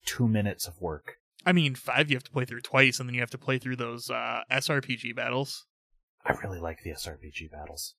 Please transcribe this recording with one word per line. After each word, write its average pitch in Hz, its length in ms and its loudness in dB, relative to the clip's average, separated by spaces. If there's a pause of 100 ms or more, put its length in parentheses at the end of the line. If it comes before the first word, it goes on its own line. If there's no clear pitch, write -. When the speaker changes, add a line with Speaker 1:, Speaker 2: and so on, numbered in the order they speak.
Speaker 1:
two 117 240 2
minutes 104 360 2
of - 140 -12
work. 80 380 -6 (280)
Speaker 2:
I 180 60 6
mean, 151 240 6
five 143 340 2
you 135 60 4
have 127 80 -6
to - 80 -20
play 127 140 0
through 120 160 -10
twice, 131 400 6
and 123 80 -6
then 123 60 -6
you 123 40 0
have 120 120 -2
to 135 60 -8
play 131 200 0
through 127 180 -4
those, 120 340 -6
uh, 117 400 -2
S 135 200 0
R 143 100 4
P 127 160 -2
G 120 160 -8
battles. 123 540 -2 (600)
Speaker 1:
I - 60 0
really 92 280 -2
like 82 240 -8
the 85 80 -6
S - 140 -10
R 78 160 -10
P 78 100 -16
G 80 200 -12
battles. 76 480 -12